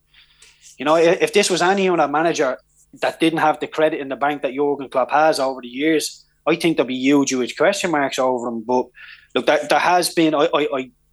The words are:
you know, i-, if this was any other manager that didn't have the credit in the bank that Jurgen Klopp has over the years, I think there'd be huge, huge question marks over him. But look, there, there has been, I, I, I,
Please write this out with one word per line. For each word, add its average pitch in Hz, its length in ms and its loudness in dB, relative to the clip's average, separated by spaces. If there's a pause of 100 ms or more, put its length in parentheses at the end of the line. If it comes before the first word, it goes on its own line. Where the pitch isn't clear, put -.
(760)
you 131 80 -6
know, 156 100 4
i-, 170 60 4
if 170 320 2
this 202 160 2
was 175 120 0
any 190 280 2
other 165 180 2
manager 147 500 0 (440)
that 123 180 -4
didn't 160 200 0
have 151 200 2
the 139 80 -8
credit 156 320 -2
in 139 80 -10
the 135 80 -8
bank 143 260 -2
that 131 120 -4
Jurgen 139 360 -2
Klopp 127 220 -2
has 151 260 2
over 131 240 -4
the 123 60 -14
years, 143 580 -4 (220)
I 165 80 2
think 165 220 0
there'd 139 100 2
be 127 80 -6
huge, 135 360 2
huge 123 260 -4
question 180 340 0
marks 143 280 -2
over 127 280 -2
him. 113 180 -8
But 123 200 0 (500)
look, 127 100 -4
there, 151 140 2 (100)
there 151 100 2
has 170 340 0
been, 160 200 2
I, 151 200 2
I, 151 200 0
I, 131 180 -6 (220)